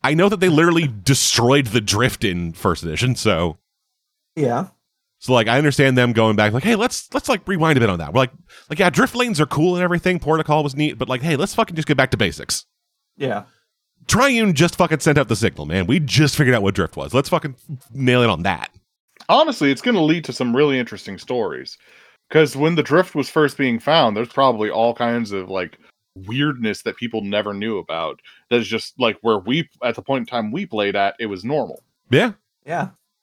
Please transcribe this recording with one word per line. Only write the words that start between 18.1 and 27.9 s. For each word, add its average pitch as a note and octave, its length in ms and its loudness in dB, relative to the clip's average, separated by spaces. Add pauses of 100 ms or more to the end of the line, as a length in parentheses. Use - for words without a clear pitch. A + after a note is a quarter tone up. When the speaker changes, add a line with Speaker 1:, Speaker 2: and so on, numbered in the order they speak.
Speaker 1:
it A#2 80 4
on E2+ 140 -2
that. F#2 260 -2 (580)
Speaker 3:
Honestly, A#3 440 4
it's C3+ 100 -2
gonna A3 220 2
lead D#3 220 2
to C#3 80 -8
some A#2+ 220 -2
really C#3 220 2
interesting G#2 400 -8
stories. F2+ 640 -8 (500)
'Cause D#3 260 2
when D#3 200 0
the D3 80 0
Drift F3 320 0
was C#3+ 120 -4
first D3+ 300 0
being A#2+ 220 -2
found, C#3+ 360 2
there's A#2+ 160 -4
probably A#2 380 0
all A#2 240 0
kinds A#2 380 -4
of, F#2+ 180 -8
like, F#2 300 -8 (360)
weirdness A#2 680 -4
that A2 120 -6
people A2+ 280 -6
never G2+ 320 -4
knew G#2 240 -6
about. D#2+ 400 -8 (320)